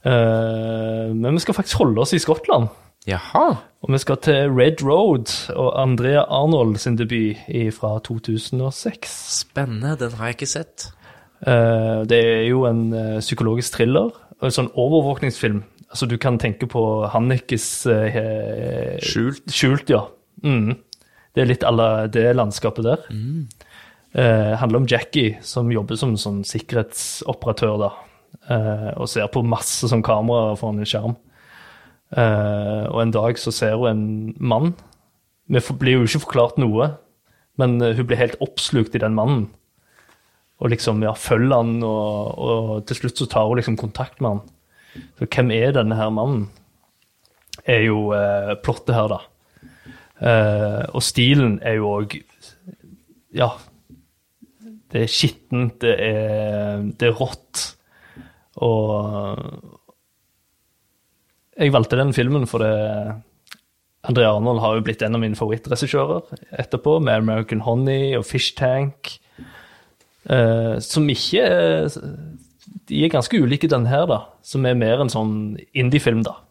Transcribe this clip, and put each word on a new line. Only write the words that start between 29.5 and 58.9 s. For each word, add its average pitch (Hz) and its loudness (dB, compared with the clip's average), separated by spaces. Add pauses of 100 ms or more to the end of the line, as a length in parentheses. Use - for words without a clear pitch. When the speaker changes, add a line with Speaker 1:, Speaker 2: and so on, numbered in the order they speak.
Speaker 1:
sånn 113 2
kamera 110 2
foran 107 -4
en 107 -2
skjerm. 110 -4 (1000)
Eh, 104 0
og 113 -2
en 113 2
dag 113 2
så - -6
ser 110 0
hun 120 0
en 107 -2
mann. 131 2 (760)
Vi 139 4
får, 131 -6
blir 131 4
jo 123 6
ikke 143 0
forklart - 2
noe, 127 2 (640)
men, 123 2
eh, 117 2
hun 120 -2
blir 120 0
helt 120 0
oppslukt - -2
i 120 0
den 110 0
mannen. 127 0 (1120)
Og 120 0
liksom, 110 0
ja, 107 0
følger 120 2
han, 117 0
og, 107 -4
og 113 -2
til 131 -6
slutt - -6
så 123 -4
tar 110 2
hun 120 0
liksom 113 -2
kontakt - -8
med 120 0
han. 104 -2 (800)
Så 120 -4
hvem 123 0
er 117 2
denne 113 2
her 110 0
mannen? 110 -2 (1160)
Er 113 4
jo, 107 0
eh, 101 0
plottet - -2
her, 107 2
da. 101 -4 (1000)
Eh, 107 2
og 131 -2
stilen 123 2
er 110 0
jo 104 0
også, 104 -6 (1120)
ja, 123 0 (1400)
det 117 -2
er 117 0
skittent, - -2
det 117 2
er, 107 -2 (160)
det 120 2
er - 0
rått. - -8 (840)
Og 104 -4 (1900)